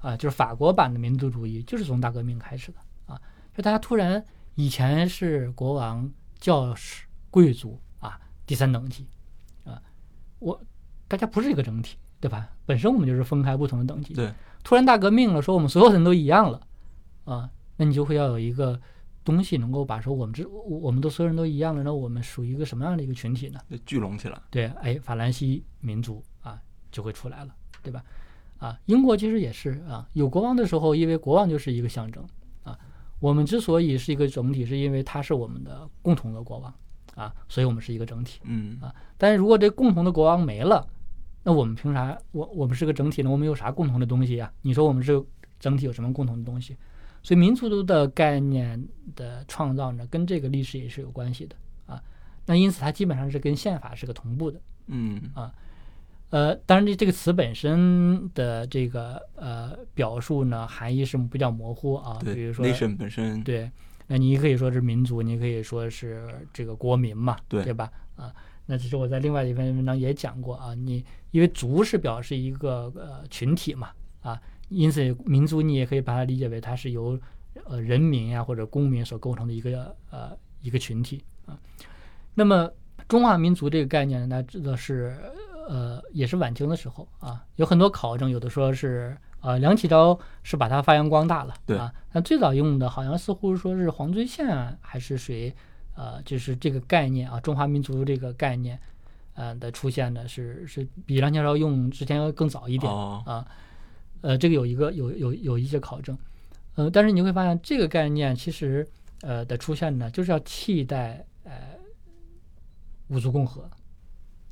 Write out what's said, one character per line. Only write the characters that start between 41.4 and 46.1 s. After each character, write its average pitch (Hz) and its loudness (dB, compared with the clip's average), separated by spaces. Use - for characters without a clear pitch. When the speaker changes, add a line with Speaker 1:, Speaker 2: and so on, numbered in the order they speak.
Speaker 1:
那 175 6
我 147 6
们 110 -2
凭 143 -2
啥， 131 -2
我， 156 -6
我 151 -4
们 123 0
是 143 -2
个 156 2
整 143 0
体 147 -2
呢？ 131 2
我 135 2
们 147 2
有 156 2
啥 170 -4
共 160 0
同 123 2
的 127 2
东 127 2
西 123 0
啊？ 113 -8
你 131 2
说 151 6
我 147 6
们 127 2
是 139 4
个 135 -6
整 143 2
体 135 -2
有 120 -4
什 113 -8
么 123 0